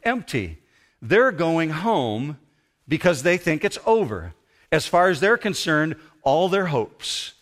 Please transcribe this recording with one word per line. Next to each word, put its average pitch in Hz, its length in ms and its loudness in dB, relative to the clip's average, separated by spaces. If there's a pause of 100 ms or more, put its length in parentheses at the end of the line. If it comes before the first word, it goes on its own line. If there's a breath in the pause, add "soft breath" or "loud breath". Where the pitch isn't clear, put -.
empty. 135 560 -4 (420 soft breath)
They're 214 320 2
going 165 380 0
home 147 680 -2 (500)
because 156 360 0
they 175 160 2
think 160 260 -2
it's 202 220 -4
over. 107 480 0 (360 soft breath)
As - 160 2
far 180 220 4
as 160 120 0
they're 214 180 4
concerned, 156 580 -2 (240 loud breath)
all 165 300 2
their 190 160 0
hopes, - 760 -4